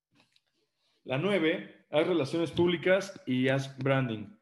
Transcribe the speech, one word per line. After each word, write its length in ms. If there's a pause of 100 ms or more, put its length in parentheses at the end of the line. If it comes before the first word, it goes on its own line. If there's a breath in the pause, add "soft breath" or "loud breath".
(1040)
La 120
nueve, 720
haz 160
relaciones 440
públicas 720
y 240
haz 300
branding. 480 (160)